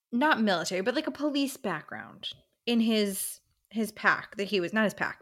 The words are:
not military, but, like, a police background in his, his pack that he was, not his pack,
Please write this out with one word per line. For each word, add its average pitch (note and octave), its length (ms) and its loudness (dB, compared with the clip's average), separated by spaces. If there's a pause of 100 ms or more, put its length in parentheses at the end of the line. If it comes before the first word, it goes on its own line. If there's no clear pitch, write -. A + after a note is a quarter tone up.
(120)
not B3 300 2
military, F#3 400 2
but, A#3 140 -2
like, D4+ 120 -2
a D4 40 -2
police C#4 460 -2
background D3+ 720 -8 (360)
in A#3 140 2
his, G#3+ 600 0 (300)
his G#3 220 -2
pack - 460 2
that G3+ 80 -2
he G3 140 0
was, E3+ 140 -2
not A3 100 4
his F#3+ 100 2
pack, - 280 -4